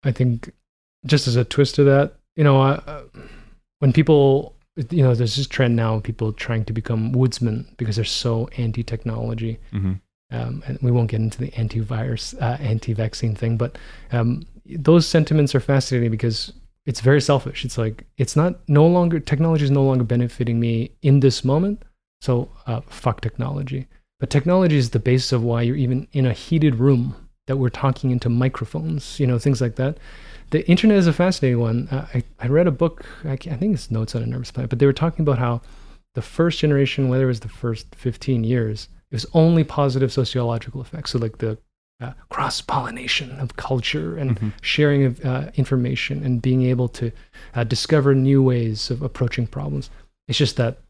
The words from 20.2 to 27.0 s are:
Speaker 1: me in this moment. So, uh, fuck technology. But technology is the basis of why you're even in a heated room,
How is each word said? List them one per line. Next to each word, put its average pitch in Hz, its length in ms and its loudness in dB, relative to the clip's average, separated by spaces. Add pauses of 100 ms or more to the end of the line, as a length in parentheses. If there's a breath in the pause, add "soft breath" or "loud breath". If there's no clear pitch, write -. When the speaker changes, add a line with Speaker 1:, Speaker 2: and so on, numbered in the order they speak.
Speaker 1:
me 117 340 0 (100)
in 139 180 6
this 131 240 4
moment. 170 380 0 (400)
So, 123 280 -2 (160)
uh, 117 220 -4
fuck - 320 -4
technology. 131 680 -6 (320)
But - 120 -6
technology 165 460 4
is 123 140 2
the - 80 0
basis 127 340 0
of 120 100 0
why 117 200 0
you're 123 140 0
even 127 360 -2
in 135 140 2
a 123 60 2
heated 151 440 0
room, 127 380 2 (320)